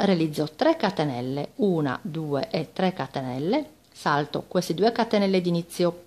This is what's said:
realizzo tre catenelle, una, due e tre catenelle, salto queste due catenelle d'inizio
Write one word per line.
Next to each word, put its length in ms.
realizzo 540
tre 200
catenelle, 800
una, 440
due 520
e 220
tre 200
catenelle, 760
salto 560
queste 280
due 160
catenelle 500
d'inizio 640